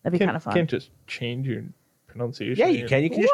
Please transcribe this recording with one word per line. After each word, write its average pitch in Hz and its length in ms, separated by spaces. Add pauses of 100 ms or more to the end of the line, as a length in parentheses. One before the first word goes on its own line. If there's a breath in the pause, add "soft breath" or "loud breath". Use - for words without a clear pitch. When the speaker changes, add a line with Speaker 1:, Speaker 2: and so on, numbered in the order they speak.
Speaker 1:
That'd 165 100
be 180 60
Speaker 2:
Can't, 190 120
Speaker 1:
kinda 151 100
fun. 104 140
Speaker 2:
can't 175 160
just - 200 (160)
change 123 400
your 113 180 (500)
pronunciation 120 440
Speaker 3:
Yeah, 311 120
you 285 80
Speaker 2:
here. 120 100
Speaker 3:
can. 135 140
You 160 80
can 311 120
just 523 120